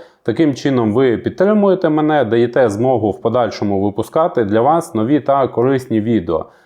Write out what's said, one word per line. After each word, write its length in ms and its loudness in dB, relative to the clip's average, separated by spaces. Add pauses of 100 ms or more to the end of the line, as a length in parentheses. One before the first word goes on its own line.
(240)
Таким 300 0
чином 400 0
ви 240 2
підтримуєте 720 0
мене, 360 0
даєте 440 2
змогу 420 0
в 100 -14
подальшому 600 -2
випускати 640 -2
для 180 2
вас 340 0
нові 240 0
та 280 0
корисні 540 0
відео. 440 -2 (200)